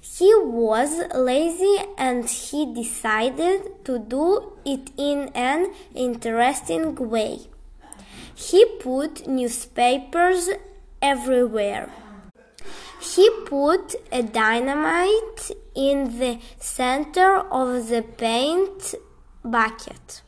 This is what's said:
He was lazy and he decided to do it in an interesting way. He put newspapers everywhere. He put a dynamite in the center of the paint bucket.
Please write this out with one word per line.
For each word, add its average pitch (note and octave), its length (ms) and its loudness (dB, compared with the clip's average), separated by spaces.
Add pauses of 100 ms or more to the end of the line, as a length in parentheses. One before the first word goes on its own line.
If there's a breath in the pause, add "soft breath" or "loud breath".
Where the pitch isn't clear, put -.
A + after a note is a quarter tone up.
He G4 320 6
was B3+ 680 2 (100)
lazy E4 640 2 (220)
and B3 280 -2
he - 380 -4
decided A#3+ 1200 -2
to B3 140 -4
do C#4+ 540 0 (120)
it C4+ 320 -6
in C#4+ 380 -2
an D4+ 360 0 (220 loud breath)
interesting B3+ 1000 -2
way. A3+ 460 -4 (920 loud breath)
He G4 320 6 (140)
put C#4 480 -4
newspapers C4+ 1200 0 (500)
everywhere. B3 920 0 (1080 loud breath)
He G4+ 300 6 (160)
put D4 480 0 (180)
a B3 120 -2
dynamite C#4+ 1300 0 (240)
in C4+ 420 0
the A#3+ 220 -2 (200 loud breath)
center D4+ 800 2 (140)
of B3 380 -2
the A#3 120 0
paint B3+ 920 -2 (500)
bucket. - 840 -4